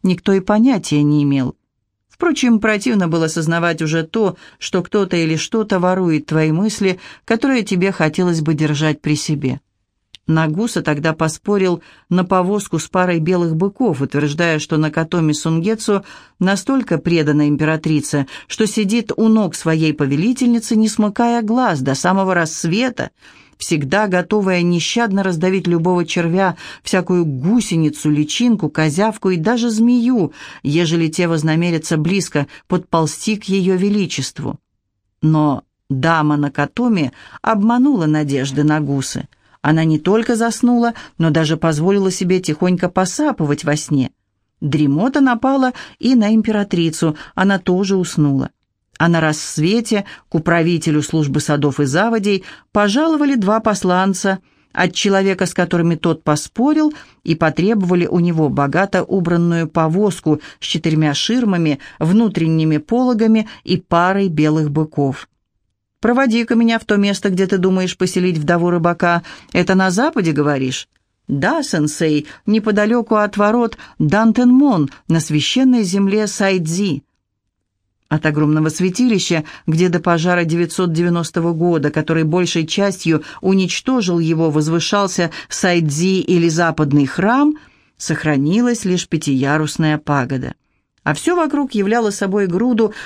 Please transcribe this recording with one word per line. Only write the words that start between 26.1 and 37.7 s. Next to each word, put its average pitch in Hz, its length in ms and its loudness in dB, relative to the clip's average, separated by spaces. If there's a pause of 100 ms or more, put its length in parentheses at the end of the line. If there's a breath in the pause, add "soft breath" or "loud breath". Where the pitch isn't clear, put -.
всякую 180 440 0
гусеницу, 156 840 0
личинку, 156 600 0
козявку 190 580 0
и 185 80 0
даже 226 320 0
змею, 233 640 2 (300 loud breath)
ежели 165 460 0
те 170 200 -2
вознамерятся 160 680 0
близко 180 480 -2 (200 loud breath)
подползти 175 680 -2
к 214 80 -12
ее 190 320 0
величеству. 190 840 -4 (640)
Но 151 440 2 (260)
дама 151 480 0
Накатоми 147 720 -2 (300 loud breath)
обманула 226 640 2